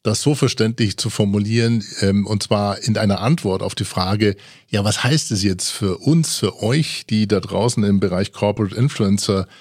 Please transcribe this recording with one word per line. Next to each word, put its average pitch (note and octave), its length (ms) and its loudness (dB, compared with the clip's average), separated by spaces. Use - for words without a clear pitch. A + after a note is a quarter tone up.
das A2 180 0
so D3 140 2
verständlich A2+ 600 0
zu - 140 -4
formulieren, G#2+ 760 2
ähm, G2 260 2
und G#2 180 -2
zwar G2+ 380 -2
in G#2+ 160 0
einer G2+ 220 0
Antwort G#2+ 420 0
auf F#2+ 140 -6
die - 80 -4
Frage, G2+ 540 0
ja, G2+ 160 0
was - 180 0
heißt D3 280 0
es G2 120 0
jetzt F#2+ 260 0
für F#2+ 280 -2
uns, D#3+ 400 2
für - 260 -2
euch, C#3 460 -2
die G#2+ 180 2
da G2+ 140 2
draußen G#2 420 0
im G2+ 160 4
Bereich F#2+ 320 0
Corporate G#2 420 -2
Influencer, G2+ 760 0